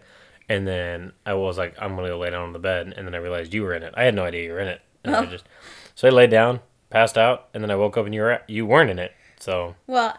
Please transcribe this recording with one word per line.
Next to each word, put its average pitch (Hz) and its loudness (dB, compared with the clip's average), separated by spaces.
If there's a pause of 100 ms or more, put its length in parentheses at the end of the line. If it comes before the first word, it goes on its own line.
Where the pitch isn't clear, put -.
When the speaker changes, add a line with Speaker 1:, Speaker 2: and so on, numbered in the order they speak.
(500)
Speaker 1:
and 98 -2
then 90 -6 (140)
I 101 -2
was 95 -2
like, 87 -6
"I'm 98 -8
gonna 92 -6
go 87 -6
lay 87 -6
down 87 -6
on 87 -10
the 85 -14
bed," 92 -4
and 98 -12
then 87 -10
I 85 -8
realized 87 -6
you 107 -2
were 92 -4
in 82 -8
it. 85 -14
I 120 0
had 117 4
no 95 0
idea 85 -6
you 82 -8
were 90 -6
in 98 -4
it. 90 -10 (220)
And 294 -2
I 330 2
Speaker 2:
Oh. - 0
Speaker 1:
just, 90 -16 (480)
so - 2
I 131 10
laid 123 8
down, 117 4 (280)
passed 113 4
out, 123 2
and 107 -8
then 107 -4
I 101 0
woke 104 0
up 110 0
and 107 -6
you 107 -4
were 113 2
at, - -6
you 110 -4
weren't 131 6
in 90 -4
it. 90 -8 (260)
So 87 -4 (120)
Speaker 2:
Well, 240 0